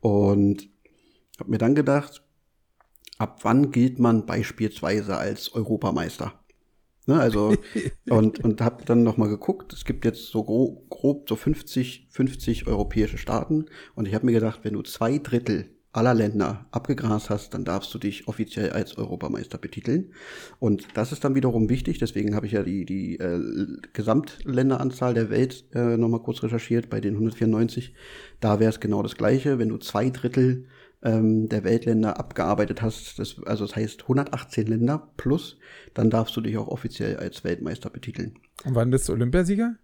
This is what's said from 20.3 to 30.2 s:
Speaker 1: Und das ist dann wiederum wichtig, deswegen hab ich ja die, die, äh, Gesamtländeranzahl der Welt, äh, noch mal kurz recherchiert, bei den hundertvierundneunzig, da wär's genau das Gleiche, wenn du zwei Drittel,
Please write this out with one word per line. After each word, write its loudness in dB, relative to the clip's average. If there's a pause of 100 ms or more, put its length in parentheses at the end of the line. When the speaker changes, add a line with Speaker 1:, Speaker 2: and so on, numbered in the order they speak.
Speaker 1:
Und 0
das -2
ist -10
dann 2
wiederum 2
wichtig, 0
deswegen -2
hab -2
ich -6
ja 0
die, -4
die, -4
äh, -2 (540)
Gesamtländeranzahl 0
der 2
Welt, 0
äh, 2
noch 2
mal 0
kurz -6
recherchiert, -2
bei -2
den -2
hundertvierundneunzig, 0 (440)
da 2
wär's 4
genau 0
das -4
Gleiche, 2
wenn 2
du -4
zwei -2
Drittel, 0 (340)